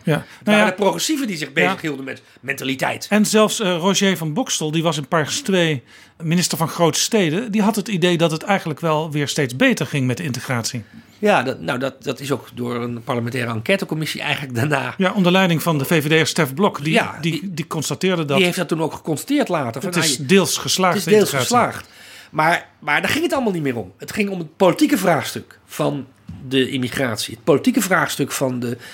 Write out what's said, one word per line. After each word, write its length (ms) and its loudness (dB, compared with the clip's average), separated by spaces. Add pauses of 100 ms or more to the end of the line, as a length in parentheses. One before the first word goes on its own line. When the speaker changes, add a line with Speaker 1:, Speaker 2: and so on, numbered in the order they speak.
Speaker 1:
Ja. 100 0
Speaker 2:
Het 140 0
Speaker 1:
Nou 0 - (180)
Speaker 2:
waren 200 4
Speaker 1:
ja. 20 4
Speaker 2:
de 80 0
progressieven 520 0
die 100 -4
zich 120 -6
Speaker 1:
Ja. 60 -16
Speaker 2:
bezighielden 500 0
met 180 -10 (180)
mentaliteit. 680 -4
Speaker 1:
En 160 4
zelfs, 340 4
eh, 160 0
Roger 400 2
van 160 -4
Bokstel, 380 -2
die 120 0
was 140 2
in 120 -6
Paars 320 0
twee 420 0 (400)
minister 360 0
van 100 0
Grootste 360 2
Steden, 480 0
die 100 2
had 140 2
het 120 -4
idee 280 2
dat 140 2
het 120 -4
eigenlijk 380 -2
wel 300 0
weer 180 -2
steeds 280 -4
beter 300 2
ging 200 -2
met 100 0
de 60 -6
integratie. 640 -4 (340)
Speaker 2:
Ja, 240 4
dat, 180 -4
nou, 180 -4
dat, 240 -6
dat 180 -6
is 120 -6
ook 220 -4
door 280 -6
een 200 -8
parlementaire 500 -4
enquêtecommissie 680 -2
eigenlijk 340 -4
daarna. 420 0
Speaker 1:
Ja, 160 2
onder 200 2
leiding 300 4
van 160 0
de 60 -2
V 180 2
V 60 -2
D'er 180 4
Stef 280 0
Blok, 300 0
die, 80 0
Speaker 2:
Ja, 280 0
Speaker 1:
die, 200 0
Speaker 2:
die, 140 -8
Speaker 1:
die 120 -6
constateerde 580 -2
dat. 120 0
Speaker 2:
die 100 4
heeft 120 -2
dat 100 -4
toen 140 -2
ook 100 -2
geconstateerd 560 -2
later. 320 -4
Van, 100 -6
Speaker 1:
Het 140 0
is 60 0
Speaker 2:
nou, 120 -4
je 40 -6
Speaker 1:
deels 300 4
geslaagd, 380 2
Speaker 2:
Het 120 -2
is 60 2
Speaker 1:
de 60 8
Speaker 2:
deels 140 4
Speaker 1:
integratie. 240 2
Speaker 2:
geslaagd. 320 0 (420)
Maar, 380 0 (100)
maar 220 0
daar 100 -2
ging 140 0
het 80 -2
allemaal 200 0
niet 100 -4
meer 140 -2
om. 200 -8
Het 160 -14
ging 180 -2
om 80 -4
het 180 -10
politieke 420 4
vraagstuk 680 -2
van 400 -4 (420)
de 220 2
immigratie. 640 -4
Het 100 -18
politieke 360 4
vraagstuk 520 0
van 280 -2
de, 160 -6 (180)